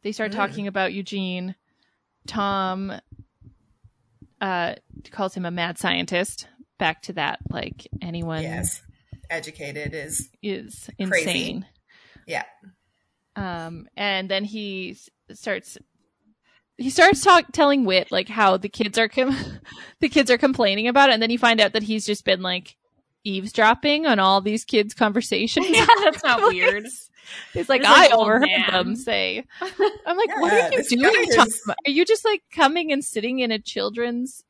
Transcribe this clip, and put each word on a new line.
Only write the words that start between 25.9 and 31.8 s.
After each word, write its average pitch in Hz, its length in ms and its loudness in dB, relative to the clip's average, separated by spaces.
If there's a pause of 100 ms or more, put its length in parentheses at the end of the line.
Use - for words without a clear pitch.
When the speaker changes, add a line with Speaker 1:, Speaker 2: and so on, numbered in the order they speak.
Speaker 3:
that's - 200 2
not 285 180 2
Speaker 1:
<laughs> - 20 2
Like, 466 80 6
Speaker 3:
weird. 277 320 0 (680)
Speaker 1:
he's 269 160 -6
like, 262 120 4
Speaker 3:
This, 208 80 4
like, 294 200 10
Speaker 1:
"I - 0 -
Speaker 3:
old 226 180 4
Speaker 1:
overheard 240 220 2
Speaker 3:
man. 185 220 0
Speaker 1:
them 185 260 -2
say." 214 560 -4
Speaker 3:
<laughs> - 80 -14
Speaker 1:
I'm 381 560 -2
like, 415 240 -2
"What 339 100 2
are 415 60 4
Speaker 2:
Yeah, 622 140 2
Speaker 1:
you 523 60 0
Speaker 2:
this - 120 -2
Speaker 1:
doing, 247 140 2 (260)
Speaker 2:
guy 466 60 4
Speaker 1:
Tom? 240 120 6
Speaker 2:
is - 220 -8
Speaker 1:
Are 285 220 -4